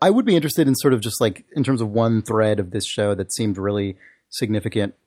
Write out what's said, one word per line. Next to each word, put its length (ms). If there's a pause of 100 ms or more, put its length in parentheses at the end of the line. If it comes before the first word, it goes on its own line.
I 80
would 140
be 100
interested 320
in 80
sort 200
of 60
just, 200
like, 240 (100)
in 80
terms 180
of 100
one 320
thread 360
of 140
this 120
show 300
that 180
seemed 260
really 380 (320)
significant. 680 (120)